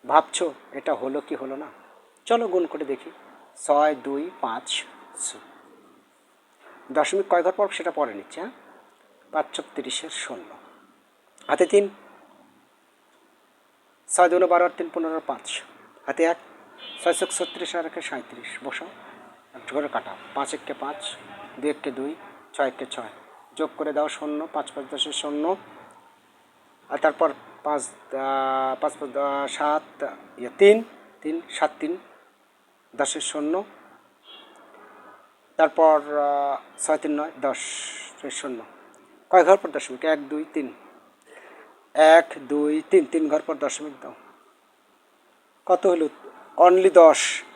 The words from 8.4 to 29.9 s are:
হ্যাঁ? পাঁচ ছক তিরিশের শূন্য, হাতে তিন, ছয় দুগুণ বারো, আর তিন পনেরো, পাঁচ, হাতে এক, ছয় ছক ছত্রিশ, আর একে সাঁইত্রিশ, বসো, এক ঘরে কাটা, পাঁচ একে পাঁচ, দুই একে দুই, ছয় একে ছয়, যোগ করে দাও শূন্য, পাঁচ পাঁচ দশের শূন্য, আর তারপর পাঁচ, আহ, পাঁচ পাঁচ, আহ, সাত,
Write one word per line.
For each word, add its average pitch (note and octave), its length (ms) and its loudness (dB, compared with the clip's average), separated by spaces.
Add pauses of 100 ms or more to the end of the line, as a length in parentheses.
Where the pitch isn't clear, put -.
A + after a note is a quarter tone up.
হ্যাঁ? A3+ 100 -10 (800)
পাঁচ D#3 220 -2
ছক D#3+ 100 -8 (120)
তিরিশের C3+ 340 -8
শূন্য, A#2 460 -12 (920)
হাতে D#3 180 2
তিন, G3+ 240 4 (2250)
ছয় F3+ 220 4
দুগুণ F3+ 180 4
বারো, F3 180 4
আর F3 120 0
তিন E3+ 160 -6
পনেরো, D#3+ 340 -4
পাঁচ, - 340 -10 (440)
হাতে D3+ 180 -2
এক, E3+ 140 2 (680)
ছয় F3 100 2
ছক F3+ 160 -2
ছত্রিশ, - 460 -8
আর E3+ 100 -4
একে D#3+ 160 -12
সাঁইত্রিশ, - 640 -14
বসো, - 220 -10 (680)
এক B2+ 200 -16
ঘরে C#3+ 140 -4
কাটা, C3+ 280 -8 (180)
পাঁচ C#3 200 -6
একে C#3+ 200 -12
পাঁচ, - 420 -10 (440)
দুই C#3+ 100 -2
একে D3 220 -6
দুই, C3+ 240 -8 (380)
ছয় C#3 140 -2
একে C3 180 -8
ছয়, A#2 240 -12 (460)
যোগ D#3 220 -4
করে D3+ 160 -4
দাও D3+ 160 0
শূন্য, D3+ 440 -8
পাঁচ D3 180 -6
পাঁচ C#3 200 -12
দশের C#3+ 220 -8
শূন্য, D3+ 420 -2 (1300)
আর C#3+ 80 -6
তারপর D3+ 360 2 (300)
পাঁচ, D3 180 -2 (340)
আহ, C3 680 -2
পাঁচ D3 180 -2
পাঁচ, C3+ 180 -8
আহ, C#3 300 -2
সাত, D3 580 -4 (320)